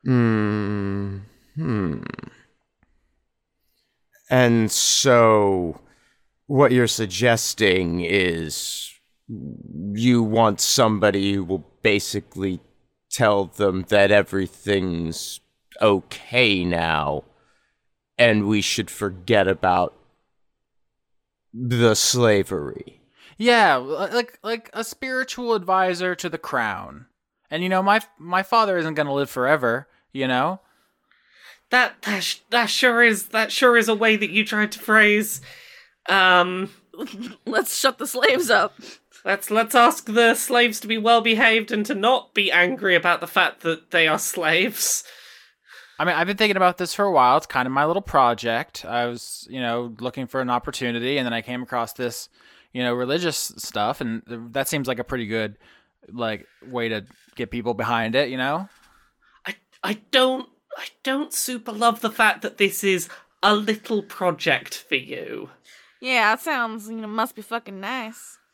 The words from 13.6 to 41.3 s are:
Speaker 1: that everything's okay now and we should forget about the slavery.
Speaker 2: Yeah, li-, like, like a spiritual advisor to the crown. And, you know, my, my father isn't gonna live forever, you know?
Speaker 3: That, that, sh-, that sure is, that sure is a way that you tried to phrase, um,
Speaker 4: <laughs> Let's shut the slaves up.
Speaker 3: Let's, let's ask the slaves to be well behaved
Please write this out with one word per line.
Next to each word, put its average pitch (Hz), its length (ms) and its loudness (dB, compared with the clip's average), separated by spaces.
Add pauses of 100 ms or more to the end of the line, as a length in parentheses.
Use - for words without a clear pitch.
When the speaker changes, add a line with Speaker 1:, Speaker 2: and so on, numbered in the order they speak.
Speaker 1:
that 101 220 6
everything's 95 1300 -2 (420)
okay 104 840 2
now 80 580 -2 (960)
and 107 300 4
we 107 140 2
should - 280 -4
forget 95 580 0
about 90 460 0 (1600)
the 117 420 2
slavery. 98 1040 0 (360)
Speaker 2:
Yeah, 214 400 4
li-, 135 180 -4 (180)
like, 240 300 -4
like 226 300 -8
a 220 100 -8
spiritual 254 680 -6
advisor 185 640 0
to 175 140 -8
the 160 80 -8
crown. 101 680 -6 (440)
And, 160 120 -6
you 185 60 -4
know, 185 140 0
my, 208 180 2 (160)
my 180 260 -4
father 214 340 2
isn't 160 180 -4
gonna 143 180 -2
live 139 160 -2
forever, 127 580 0 (260)
you 135 140 -4
know? 143 340 -2 (1120)
Speaker 3:
That, 247 320 0
that, 202 200 -4
sh-, - 160 -6 (120)
that 226 180 2
sure 240 340 4
is, 220 260 2
that 220 220 -2
sure 247 240 4
is 226 140 4
a 220 60 2
way 220 200 2
that 208 140 -4
you 214 160 0
tried 214 280 -2
to - 60 -14
phrase, 208 600 2 (680)
um, 185 600 4 (240)
Speaker 4:
<laughs> - 520 -14
Let's - 320 -2
shut 262 200 0
the 285 100 -8
slaves 262 420 0
up. 208 240 2 (520)
Speaker 3:
Let's, 196 260 -2
let's 220 240 0
ask 240 300 4
the 226 300 4
slaves 240 460 0
to 208 60 -14
be 226 100 -2
well 226 240 4
behaved 220 500 2